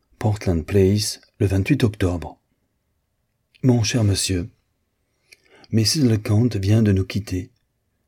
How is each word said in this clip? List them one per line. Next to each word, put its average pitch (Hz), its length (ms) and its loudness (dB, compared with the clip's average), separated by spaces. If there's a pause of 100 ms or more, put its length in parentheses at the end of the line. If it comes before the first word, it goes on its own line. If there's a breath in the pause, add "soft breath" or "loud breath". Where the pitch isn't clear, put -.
(180)
Portland 95 480 -2
Place, 101 560 2 (180)
le 104 60 2
vingt-huit 95 380 0
octobre. 87 560 -4 (1200)
Mon 123 220 4
cher 113 200 -2
monsieur, 95 460 -2 (1200 soft breath)
Missus 113 320 0
LeConte 113 520 2
vient 104 280 2
de 104 80 4
nous 95 140 0
quitter. - 460 -8 (560)